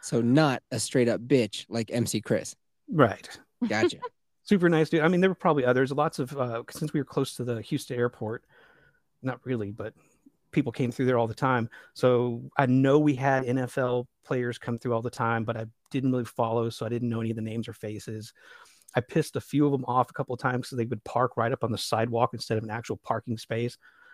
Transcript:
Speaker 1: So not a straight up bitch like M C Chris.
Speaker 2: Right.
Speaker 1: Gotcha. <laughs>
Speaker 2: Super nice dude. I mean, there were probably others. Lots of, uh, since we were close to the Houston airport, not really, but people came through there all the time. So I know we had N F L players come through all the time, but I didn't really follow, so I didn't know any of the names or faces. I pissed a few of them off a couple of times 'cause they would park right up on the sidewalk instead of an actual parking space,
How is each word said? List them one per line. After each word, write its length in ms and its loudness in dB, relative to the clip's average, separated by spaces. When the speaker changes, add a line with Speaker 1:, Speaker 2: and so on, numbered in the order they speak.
Speaker 1:
So 200 0
not 400 4
a 80 -2
straight 300 2
up 120 -2
bitch 460 0
like 240 -4
M 140 0
C 160 -2
Chris. 340 -2
Speaker 2:
Right. 400 2
Speaker 1:
Gotcha. 300 0
<laughs> 220 -20
Speaker 2:
Super 260 4
nice 200 4
dude. 120 2
I 60 4
mean, 140 4
there 100 4
were 40 -6
probably 300 2
others. 260 4
Lots 280 -2
of, 180 -6
uh, 320 -2
since 240 -6
we 60 0
were 60 -2
close 320 -2
to 60 -8
the 200 -4
Houston 340 -6
airport, 480 -4
not 200 -6
really, 280 -4
but 240 -10
people 200 0
came 200 -2
through 160 -2
there 100 4
all 80 2
the 80 -4
time. 340 0
So 480 2
I 80 4
know 320 6
we 160 4
had 300 2
N 120 0
F 220 -4
L 280 0
players 360 -4
come 180 -4
through 160 -4
all 80 0
the 80 -6
time, 360 0
but 120 -4
I 80 -8
didn't 220 0
really 140 0
follow, 440 0
so 160 -8
I 40 -6
didn't 200 -2
know 120 -2
any 100 -2
of 60 -6
the 40 -6
names 260 -6
or 60 -10
faces. 580 -10
I 40 4
pissed 340 -4
a 60 -4
few 240 0
of 80 2
them 120 -2
off 260 0
a 20 -20
couple 220 -6
of 40 -10
times 300 -2
'cause 80 -8
they 80 -2
would 180 -6
park 320 0
right 160 0
up 140 -4
on 60 -4
the 60 -2
sidewalk 560 -2
instead 260 -4
of 40 -4
an 60 -10
actual 280 -8
parking 420 -6
space, 380 -6